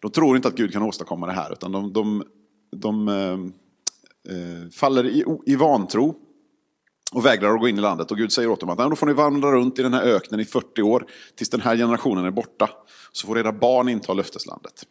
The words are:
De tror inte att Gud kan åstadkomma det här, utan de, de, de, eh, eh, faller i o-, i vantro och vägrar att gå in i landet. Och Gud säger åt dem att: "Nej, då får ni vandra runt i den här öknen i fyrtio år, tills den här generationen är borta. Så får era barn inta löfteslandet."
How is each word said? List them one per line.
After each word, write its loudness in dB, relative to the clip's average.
De -6
tror 4
inte 2
att -6
Gud 0
kan -2
åstadkomma -6
det -6
här, -6
utan -10
de, -6
de, -2
de, -2
eh, -2
eh, -12
faller 2
i 0
o-, -4
i 4
vantro 2
och 2
vägrar 4
att 0
gå 2
in 0
i -2
landet. 0
Och -4
Gud -2
säger 0
åt -2
dem -6
att: -4
"Nej, 2
då -2
får 0
ni 2
vandra 2
runt 2
i 0
den 0
här 2
öknen 2
i -2
fyrtio -2
år, 2
tills -6
den -2
här 2
generationen 0
är -2
borta. -2
Så -8
får -2
era 0
barn 2
inta -2
löfteslandet." -8